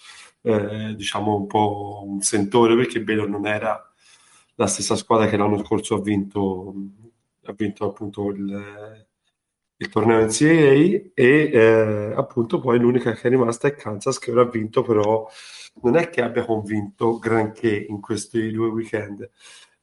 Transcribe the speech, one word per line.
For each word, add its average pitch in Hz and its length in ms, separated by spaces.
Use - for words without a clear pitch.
eh, 107 560
diciamo, 104 360
un 101 140
po' 101 580
un 98 140
sentore, 113 560
perché 120 260
Baylor 107 280
non 101 180
era 107 320
la 110 100
stessa - 280
squadra 107 320
che 107 80
l'anno 104 220
scorso 104 380
ha 98 60
vinto, 98 720
ha - 80
vinto 101 320
appunto 101 460
il, 101 760
il - 140
torneo 110 340
N 110 60
C 110 140
A - 20
A, 156 40
e, 156 640
eh, 113 1040
appunto 127 460
poi 123 180
l'unica 120 320
che 107 160
è - 20
rimasta 120 380
è 143 80
Kansas, 107 420
che - 140
ora 120 120
ha 120 60
vinto, 110 320
però 110 460
non 123 160
è 170 120
che - 120
abbia 120 240
convinto 107 760
granché 107 680
in 104 100
questi 110 520
due 113 180
weekend. 107 600